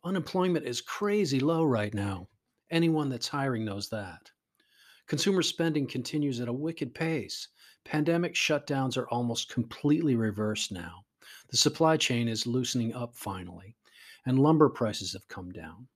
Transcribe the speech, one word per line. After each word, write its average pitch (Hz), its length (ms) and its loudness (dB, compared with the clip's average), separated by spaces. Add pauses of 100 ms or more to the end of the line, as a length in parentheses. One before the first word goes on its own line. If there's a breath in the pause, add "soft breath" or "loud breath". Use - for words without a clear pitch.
Unemployment 180 600 0
is 123 160 -6
crazy 202 580 0
low 160 240 2
right 110 300 2
now. 98 340 -4 (440)
Anyone 160 380 2
that's 123 180 -6
hiring 135 360 -2
knows 101 260 -6
that. 98 420 -10 (760 soft breath)
Consumer 175 380 0
spending 156 420 0
continues 135 540 -2
at 120 80 -4
a 120 40 -4
wicked 147 440 -6
pace. - 540 -4 (360 soft breath)
Pandemic 165 480 0
shutdowns 135 640 0
are 123 120 -4
almost 120 400 -2
completely 147 680 2
reversed 107 560 0
now. 87 340 -12 (440 loud breath)
The 120 80 -2
supply 160 380 4
chain 120 320 2
is 113 200 -2
loosening 120 480 -2
up 120 200 -8
finally, 92 600 -12 (500 loud breath)
and 131 140 4
lumber 151 280 8
prices 104 460 -2
have - 140 -12
come 90 240 -12
down. 90 440 -16